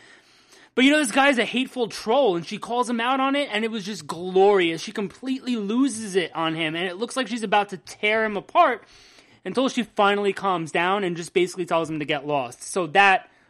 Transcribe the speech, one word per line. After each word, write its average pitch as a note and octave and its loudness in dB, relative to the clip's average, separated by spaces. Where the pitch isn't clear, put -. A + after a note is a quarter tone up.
But, B3+ 4
you C#4+ 6
know, D4+ 4
this C#4+ 0
guy's C4+ 4
a A3 2
hateful A#3+ -4
troll, A3 2
and E3+ -6
she G#3+ -8
calls A#3+ -4
him A#3 -2
out C4 0
on C4+ 0
it, C#4+ -2
and G#3+ -2
it A3+ -4
was A3 -8
just F3+ -10
glorious. F#3 2
She G#3+ -12
completely B3 -6
loses A3 -2
it E3+ 0
on D#3+ -2
him, D#3+ -4
and F3+ -4
it F3+ -8
looks A3+ -6
like B3+ -2
she's G#3+ -6
about G3+ 2
to F#3+ -10
tear A3 -2
him G#3+ -4
apart C4+ 2
until B3 0
she B3 -2
finally G3+ 2
calms F3 -4
down F#3 0
and F3 -4
just E3 -10
basically F3 0
tells E3 -2
him D#3+ -6
to C#3 -6
get C#3+ -2
lost. C3 -4
So - -4
that G3 4